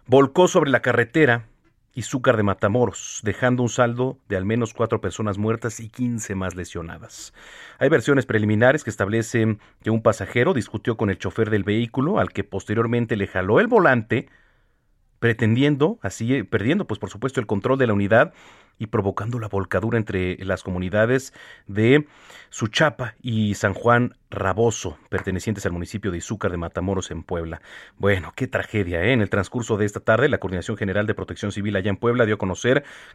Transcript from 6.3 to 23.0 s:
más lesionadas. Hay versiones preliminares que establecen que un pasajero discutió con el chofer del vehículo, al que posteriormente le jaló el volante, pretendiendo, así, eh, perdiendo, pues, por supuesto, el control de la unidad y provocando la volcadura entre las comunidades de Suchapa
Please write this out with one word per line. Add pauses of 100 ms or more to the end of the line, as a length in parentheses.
más
lesionadas. (460)
Hay
versiones
preliminares
que
establecen (220)
que
un
pasajero
discutió
con
el
chofer
del
vehículo,
al
que
posteriormente
le
jaló
el
volante, (920)
pretendiendo,
así,
eh,
perdiendo,
pues,
por
supuesto,
el
control
de
la
unidad (440)
y
provocando
la
volcadura
entre
las
comunidades (360)
de (400)
Suchapa